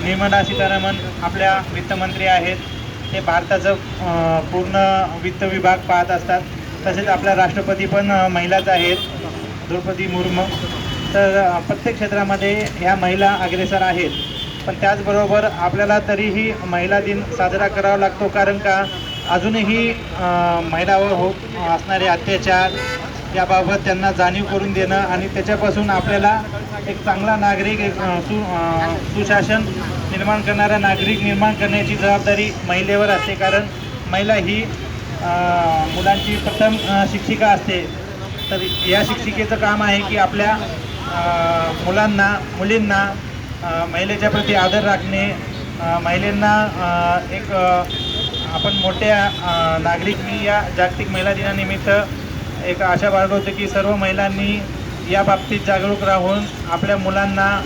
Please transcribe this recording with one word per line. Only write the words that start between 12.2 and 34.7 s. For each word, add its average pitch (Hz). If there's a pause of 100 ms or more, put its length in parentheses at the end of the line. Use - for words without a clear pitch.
ह्या 185
महिला 190
अग्रेसर 185
आहेत. 175 (580)
पण 185
त्याचबरोबर 202
आपल्याला 202
तरीही 208 (120)
महिला 185
दिन 202
साजरा 190
करावा 196
लागतो, 196
कारण 196
का 196 (460)
अजूनही, 220 (260)
अ, 175
महिलावर 190
होत 185 (360)
असणारे 185
अत्याचार 185 (640)
याबाबत 185
त्यांना 190
जाणीव 180
करून 196
देणं 190
आणि 190
त्याच्यापासून 202
आपल्याला 202 (460)
एक 196
चांगला 202
नागरिक, 202
एक, 196
अ, 180
सु-, 190
अ, 165 (180)
सुशासन 202 (500)
निर्माण 208
करणारा 208
नागरिक 202
निर्माण 202
करण्याची 202
जबाबदारी 202 (140)
महिलेवर 196
असते, 196
कारण 196 (500)
महिला 202
ही, 208 (580)